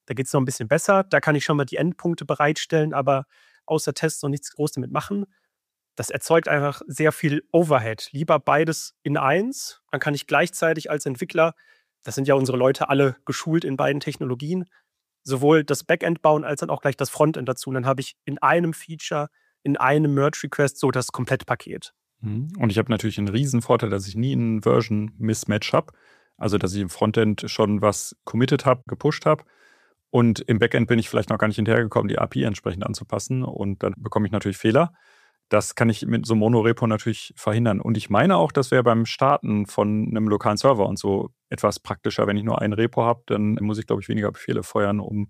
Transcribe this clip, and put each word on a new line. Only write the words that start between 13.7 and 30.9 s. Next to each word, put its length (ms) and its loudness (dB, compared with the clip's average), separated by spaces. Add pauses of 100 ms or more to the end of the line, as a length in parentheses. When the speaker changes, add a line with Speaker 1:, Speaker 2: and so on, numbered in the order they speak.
Speaker 1:
beiden 240 0
Technologien, 640 -6 (580)
sowohl 400 4
das 220 -4
Backend 360 0
bauen 220 4
als 160 -6
dann 100 -6
auch 120 -4
gleich 160 -2
das 120 -2
Frontend 380 -4
dazu. 220 -6
Und 60 -6
dann 100 -4
habe 160 0
ich 240 -14
in 140 -8
einem 340 2
Feature, 560 -8 (340)
in 140 0
einem 380 2
Merge-Request 640 -2
so 100 2
das 220 -2
Komplettpaket. 840 -6 (280)
Speaker 2:
Mhm. 360 -6
Und 140 0
ich 80 2
habe 100 -2
natürlich 300 -2
einen 80 -2
riesen 340 0
Vorteil, 300 0
dass 160 -4
ich 80 -14
nie 160 -2
einen 320 -2
Version-Mismatch 1120 -2
habe. 200 0 (440)
Also, 200 -2
dass 160 -2
ich 80 -2
im 80 -4
Frontend 560 0
schon 340 0
was 440 -2
committed 420 0
habe, 220 2
gepusht 400 -2
habe. 160 0 (640)
Und 300 4
im 180 0
Backend 300 2
bin 100 4